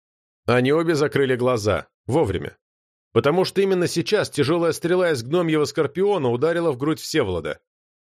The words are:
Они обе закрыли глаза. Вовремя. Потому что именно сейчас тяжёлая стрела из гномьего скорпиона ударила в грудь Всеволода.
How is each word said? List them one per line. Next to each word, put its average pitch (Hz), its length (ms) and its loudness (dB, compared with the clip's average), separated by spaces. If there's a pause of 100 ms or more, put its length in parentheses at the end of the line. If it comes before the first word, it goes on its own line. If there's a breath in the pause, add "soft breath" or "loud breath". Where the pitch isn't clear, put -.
(460)
Они 123 260 2
обе 165 220 2
закрыли 139 420 2
глаза. 110 520 0 (180)
Вовремя. 113 500 -2 (560)
Потому 151 340 2
что - 160 -2
именно 185 260 2
сейчас 165 420 -2
тяжёлая 160 420 0
стрела 175 400 0
из 120 120 -2
гномьего 156 420 0
скорпиона 170 640 0
ударила 165 420 0
в 127 60 -4
грудь 147 220 -2
Всеволода. 87 600 -2 (600)